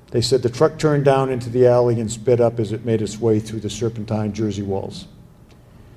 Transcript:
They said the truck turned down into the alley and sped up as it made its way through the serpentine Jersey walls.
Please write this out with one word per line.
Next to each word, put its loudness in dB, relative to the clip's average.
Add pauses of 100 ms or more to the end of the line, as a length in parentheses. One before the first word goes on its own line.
(120)
They 0
said 2
the 0
truck 2
turned 2
down 4
into -4
the 4
alley 4
and -4
sped 2
up 2
as -4
it -6
made 0
its -6
way 2
through -6
the -8
serpentine -4
Jersey -4
walls. -8 (880)